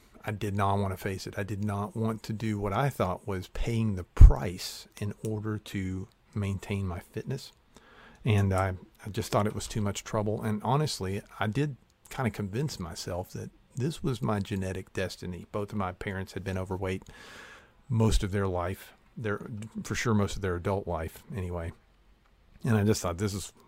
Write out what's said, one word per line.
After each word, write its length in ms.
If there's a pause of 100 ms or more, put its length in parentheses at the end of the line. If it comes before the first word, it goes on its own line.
(260)
I 60
did 240
not 240
want 120
to 60
face 300
it. 100
I 60
did 200
not 320
want 280
to 100
do 260
what 140
I 160
thought 380
was 220
paying 460
the 80
price 840 (120)
in 140 (140)
order 320
to 480 (260)
maintain 540
my 120
fitness. 520 (720)
And 280
I, 220 (320)
I 60
just 200
thought 140
it 80
was 140
too 140
much 220
trouble. 380
And 220
honestly, 580 (180)
I 60
did 320 (320)
kinda 220
convince 480
myself 540
that 180 (240)
this 260
was 200
my 180
genetic 540
destiny. 580
Both 200
of 60
my 140
parents 420
had 100
been 140
overweight 460 (840)
most 360
of 80
their 160
life, 460 (220)
their, 320 (360)
for 100
sure 220
most 200
of 60
their 140
adult 320
life 360 (120)
anyway. 360 (920)
And 120
I 80
just 180
thought, 180
"This 160
is, 180 (140)